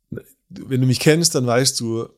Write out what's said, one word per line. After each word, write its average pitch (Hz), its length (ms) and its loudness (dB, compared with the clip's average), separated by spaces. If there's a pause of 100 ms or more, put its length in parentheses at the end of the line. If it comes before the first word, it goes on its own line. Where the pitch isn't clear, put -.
(500)
wenn 131 300 -4
du 131 60 2
mich 123 140 2
kennst, 160 340 2
dann 131 120 0
weißt 127 340 0
du, 113 380 -4